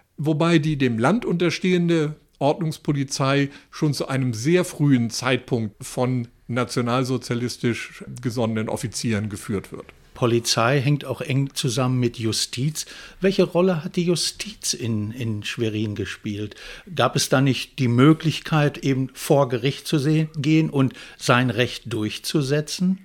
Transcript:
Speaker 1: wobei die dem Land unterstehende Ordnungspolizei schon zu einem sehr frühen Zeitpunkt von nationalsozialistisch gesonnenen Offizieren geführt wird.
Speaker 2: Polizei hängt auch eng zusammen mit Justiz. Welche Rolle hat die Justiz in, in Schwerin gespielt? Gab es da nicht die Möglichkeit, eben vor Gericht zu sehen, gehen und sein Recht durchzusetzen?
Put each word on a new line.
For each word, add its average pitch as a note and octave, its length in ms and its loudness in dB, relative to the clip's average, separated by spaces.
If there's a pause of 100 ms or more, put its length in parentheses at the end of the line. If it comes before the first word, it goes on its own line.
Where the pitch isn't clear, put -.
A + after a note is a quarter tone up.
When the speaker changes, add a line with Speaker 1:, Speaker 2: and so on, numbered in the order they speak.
(160)
Speaker 1:
wobei D#3+ 440 4
die D#3 180 0
dem B2 220 2
Land E3+ 260 2
unterstehende E3+ 920 0 (220)
Ordnungspolizei C#3 1120 0 (220)
schon D3+ 240 0
zu - 120 -4
einem C3 280 -2
sehr E3 300 2
frühen C3+ 440 2
Zeitpunkt B2 760 -2
von B2+ 440 -2 (200)
nationalsozialistisch A#2+ 1600 -2 (180)
gesonnenen A2+ 480 -2
Offizieren A2 600 -2
geführt G2+ 420 -6
wird. - 140 -12 (280)
Speaker 2:
Polizei A#2+ 640 2
hängt C#3+ 240 0
auch C3 160 -8
eng C#3 360 0
zusammen B2+ 440 0
mit A#2+ 180 0
Justiz. A#2 680 -4 (340)
Welche F#3+ 240 2
Rolle F3+ 400 2
hat F3 140 -12
die F3 80 2
Justiz - 680 -4
in, A2 380 -4
in A2+ 320 -6
Schwerin G#2+ 500 -2
gespielt? G2+ 600 -6 (400)
Gab B2+ 220 2
es - 100 0
da C3+ 140 2
nicht - 380 0
die B2+ 100 2
Möglichkeit, D3 880 4
eben C3+ 360 0
vor C#3 360 2
Gericht B2 380 -2
zu D#3+ 120 2
sehen, D#3 380 2
gehen D#3 320 4
und C3+ 240 2 (240)
sein B2+ 320 4
Recht A#2 420 -2
durchzusetzen? D3 1120 -2